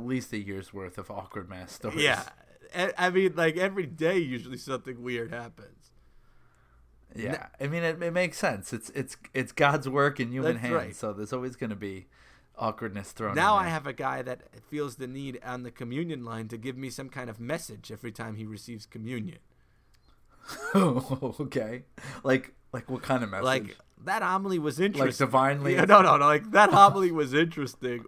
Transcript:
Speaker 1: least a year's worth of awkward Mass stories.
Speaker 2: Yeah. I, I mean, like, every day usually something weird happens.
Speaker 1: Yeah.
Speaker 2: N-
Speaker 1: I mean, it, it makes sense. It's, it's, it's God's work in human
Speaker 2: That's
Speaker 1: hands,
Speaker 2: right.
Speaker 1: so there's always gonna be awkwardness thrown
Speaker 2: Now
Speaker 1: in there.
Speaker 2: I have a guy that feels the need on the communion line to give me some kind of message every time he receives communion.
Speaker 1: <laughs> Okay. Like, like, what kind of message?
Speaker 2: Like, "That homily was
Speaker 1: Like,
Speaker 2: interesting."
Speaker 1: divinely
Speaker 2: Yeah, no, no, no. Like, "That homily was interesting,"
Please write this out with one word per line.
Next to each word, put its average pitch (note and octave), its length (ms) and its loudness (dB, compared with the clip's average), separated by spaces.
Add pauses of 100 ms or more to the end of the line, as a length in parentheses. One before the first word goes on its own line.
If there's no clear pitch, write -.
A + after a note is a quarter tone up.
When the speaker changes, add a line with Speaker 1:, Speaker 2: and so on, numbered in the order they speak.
Speaker 1:
least B2+ 260 -2
a A2+ 60 -4
year's G2 340 -8
worth F#2+ 240 -10
of F#2+ 140 -10
awkward G2 400 -10
Mass F#2 220 -14
stories. D3 300 -4
Speaker 2:
Yeah. C3+ 200 4 (520)
I, F3+ 220 0
I F3+ 140 2
mean, F#3 260 4
like, E3 220 2
every F#3+ 260 0
day D#3+ 340 0
usually B2+ 380 -4
something B2 460 -8
weird A#2 300 -6
happens. A#2 580 -16 (1200)
Speaker 1:
Yeah. G#2 180 -6 (280)
Speaker 2:
N- C#3 60 -2
Speaker 1:
I C#3+ 40 -4
mean, E3+ 120 -2
it, E3 200 -2
it E3+ 100 -2
makes F3 260 0
sense. A#2 340 -2
It's, A2+ 180 -8
it's, C3+ 260 -8 (180)
it's C3 180 -4
God's C#3+ 360 4
work C#3 300 2
in A#2+ 140 -4
human C#3+ 220 0
Speaker 2:
That's A2+ 80 -8
Speaker 1:
hands, B2 120 0
Speaker 2:
right. A2 220 -4
Speaker 1:
so G#2+ 160 -6
there's G2+ 220 -8
always B2+ 220 -6
gonna A2 200 -6
be F#2+ 300 -10 (500)
awkwardness G#2+ 560 -4
thrown G#2 220 -4
Speaker 2:
Now G3 240 4
Speaker 1:
in F#3 60 2
there. E3+ 40 -4
Speaker 2:
I E3 60 -2
have C#3+ 140 -6
a C3+ 40 -6
guy C3 300 -6
that B2+ 200 -10 (280)
feels C#3+ 260 -6
the C3+ 120 -10
need C3+ 360 -10
on B2 200 -10
the A#2+ 80 -12
communion C3 520 -6
line A2+ 240 -8
to A#2 80 -10
give B2 220 -10
me C3+ 120 -10
some C3+ 180 -12
kind B2+ 200 -12
of A2 120 -12
message B2 500 -8
every A2 220 -12
time A2 240 -10
he A2 100 -10
receives G#2+ 400 -14
communion. A2 560 -8
Speaker 1:
<laughs> - 1300 -12
Okay. C3 1080 -2 (420)
Like, C3 300 2 (180)
like, A#2+ 160 -10
what B2+ 140 -6
kind B2+ 220 0
of G2+ 60 -6
message? G2 140 -2
Speaker 2:
Like, B2+ 320 -2 (280)
"That G3 180 -2
homily F#3 360 0
was D3+ 200 -2
Speaker 1:
Like, F#3 80 4
Speaker 2:
interesting." C3+ 400 2
Speaker 1:
divinely C#3 480 4
Speaker 2:
Yeah, F3+ 100 6
no, G3 180 12
no, D3 140 8
no. C#3+ 100 6
Like, D3+ 260 4
"That G3 180 8
homily G3 420 8
was C#3+ 220 0
interesting," C3+ 720 0